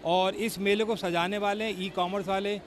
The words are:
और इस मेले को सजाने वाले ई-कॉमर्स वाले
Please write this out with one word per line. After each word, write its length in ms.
और 300
इस 240
मेले 240
को 120
सजाने 420
वाले 320
ई-कॉमर्स 580
वाले 400